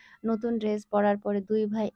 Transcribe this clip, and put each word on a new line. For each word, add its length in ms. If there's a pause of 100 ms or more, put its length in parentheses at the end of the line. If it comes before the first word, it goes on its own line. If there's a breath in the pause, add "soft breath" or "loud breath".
(260 loud breath)
নতুন 320
ড্রেস 280
পরার 320
পরে 240
দুই 240
ভাই 300